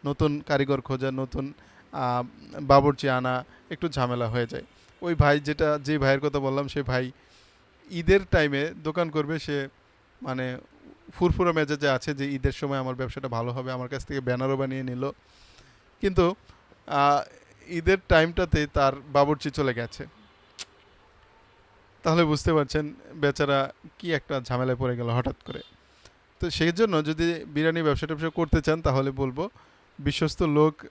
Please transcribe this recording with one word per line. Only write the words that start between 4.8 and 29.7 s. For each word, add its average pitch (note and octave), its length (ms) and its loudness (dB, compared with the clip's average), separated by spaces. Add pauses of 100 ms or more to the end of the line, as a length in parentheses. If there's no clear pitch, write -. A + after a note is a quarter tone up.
ওই F3 140 -2
ভাই D3 240 6
যেটা, D3+ 440 0
যে D3+ 140 0
ভাইয়ের C3+ 220 4
কথা C#3+ 200 0
বললাম, C#3 280 -2
সে C#3+ 160 -4
ভাই B2+ 280 -2 (800)
ঈদের F3+ 280 4 (120)
টাইমে D3 420 2 (100)
দোকান D#3+ 260 -2
করবে, D3+ 300 -2
সে C#3+ 280 -6 (540)
মানে B2+ 360 -6 (560)
ফুরফুরা F3 380 2
মেজাজে D3 380 0
আছে C3 240 -2
যে C#3 180 -4
ঈদের C3+ 200 -2
সময় C#3 260 -4
আমার C3 180 -4
ব্যবসাটা C3 320 -8
ভালো A#2 240 -4
হবে, B2+ 200 -8
আমার B2+ 180 -8
কাছ C3 160 -8
থেকে C#3 160 -6
ব্যানারও B2+ 360 -2
বানিয়ে C3 260 -4
নিল, B2+ 280 -6 (920)
কিন্তু, F#3+ 340 2 (520)
আ, C#3+ 360 4 (440)
ঈদের F3 300 2 (100)
টাইমটাতেই E3 680 4
তার C3+ 220 4
বাবুর্চি C#3+ 560 2
চলে C3+ 220 -2
গেছে। A#2+ 340 -8 (2000)
তাহলে E3 200 4
বুঝতে D3+ 300 2
পারছেন D3+ 400 0 (220)
বেচারা C#3+ 580 0 (240)
কি E3+ 160 -6
একটা C#3 280 -4
ঝামেলায় B2+ 360 -2
পড়ে B2 200 -2
গেল A#2+ 120 -4
হঠাৎ A#2+ 260 -2 (100)
করে। - 160 -12 (800)
তো F3 100 -4
সেই E3+ 220 2
জন্য F3 340 2
যদি D#3+ 400 -2
বিরিয়ানি D#3+ 360 0
ব্যবসা D3+ 240 2
ট্যাবসা D#3 240 -4
করতে D#3+ 320 2
চান, D#3+ 200 0
তাহলে C3+ 300 0
বলবো C3+ 380 -4 (500)